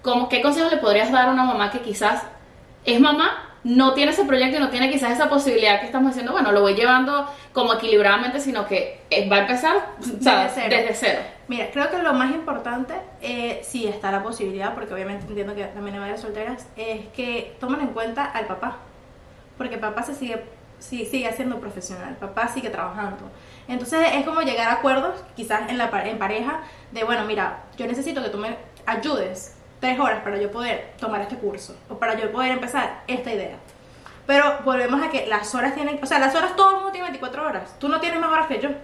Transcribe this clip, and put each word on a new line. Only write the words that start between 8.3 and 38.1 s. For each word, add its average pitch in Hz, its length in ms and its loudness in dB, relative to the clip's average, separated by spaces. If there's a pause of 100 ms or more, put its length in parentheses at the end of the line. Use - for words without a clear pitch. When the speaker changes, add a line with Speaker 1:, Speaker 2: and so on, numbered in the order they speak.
Speaker 1:
sino 233 260 -2
que, - 440 -2
eh, 196 180 2
va 202 100 4
a - 40 6
empezar, 302 340 2 (240)
o 220 240 -6
sea, 254 200 6
Speaker 2:
Desde - 180 -2
cero. 233 80 -2
Speaker 1:
desde 226 240 2
cero? 214 260 0 (300)
Speaker 2:
Mira, 240 240 -4
creo 285 160 0
que 359 80 -2
lo 320 160 2
más 262 180 2
importante, 254 600 -6 (260)
eh, 240 440 -6
si 226 240 -4
está 196 240 -4
la 196 120 -2
posibilidad, 208 500 -4
porque 208 200 -10
obviamente 196 340 -8
entiendo 202 260 -6
que 202 120 -6
también 202 300 -10
hay 202 60 -8
madres 208 200 -8
solteras, 220 440 -8 (120)
es 220 300 -8
que 240 520 -8
tomen 277 220 -4
en 269 60 -2
cuenta 277 380 -4
al 226 200 -6
papá, 190 320 -8 (800)
porque - 200 -6
papá 214 260 -4
se 277 120 -6
sigue, 233 300 -8 (340)
sí, 233 260 -8
sigue 247 280 -2
siendo 247 260 -4
profesional, 185 580 -10
papá 196 300 -4
sigue 226 220 -6
trabajando. 185 600 -8 (380)
Entonces 247 320 -2 (140)
es 277 120 0
como 320 180 0
llegar 233 260 0
a 247 40 4
acuerdos, 277 420 2 (200)
quizás 220 340 -4
en 247 80 -2
la 226 140 0
pa-, 202 160 -2
en 214 120 -4
pareja, 240 420 -2 (300)
de, 220 120 -4
bueno, 233 220 0
mira, 202 380 -4 (140)
yo 240 80 -6
necesito 269 380 -4
que 208 60 -4
tú 202 80 -8
me 220 180 -6 (300)
ayudes 220 680 -4 (240)
tres 254 200 0
horas 220 240 0
para 202 140 -4
yo 202 140 -2
poder 233 480 -6
tomar 214 220 -4
este 208 140 -6
curso, 202 400 -8 (120)
o 233 120 -12
para 226 200 0
yo 214 120 -2
poder 254 200 0
empezar 254 560 -4
esta 247 240 -6
idea. 190 260 -6 (680)
Pero 285 400 4
volvemos 262 360 2
a 320 80 -2
que 254 180 -2
las - 280 -2
horas 269 180 0
tienen, 294 280 -4
o 269 40 -6
sea, 285 140 2
las 269 160 4
horas, 359 200 0
todo 392 160 8
el 392 60 2
mundo 392 140 -4
tiene 359 140 -6
veinticuatro 269 400 -6
horas, 190 340 -6
tú 277 80 -4
no 320 120 0
tienes 339 200 -2